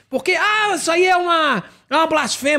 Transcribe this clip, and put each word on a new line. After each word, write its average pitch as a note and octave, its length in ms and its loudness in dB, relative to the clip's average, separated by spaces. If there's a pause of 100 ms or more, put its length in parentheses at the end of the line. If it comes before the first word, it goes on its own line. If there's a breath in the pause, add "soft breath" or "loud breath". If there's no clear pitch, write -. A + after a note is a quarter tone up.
Porque, C4+ 300 -2
ah, G#4 380 0
isso D#4 120 -4
aí F4 160 2
é F#4 120 4
uma, D#4+ 480 0 (240 loud breath)
é C#4 80 -2
uma D#4+ 100 2
blasfema, D4+ 520 -2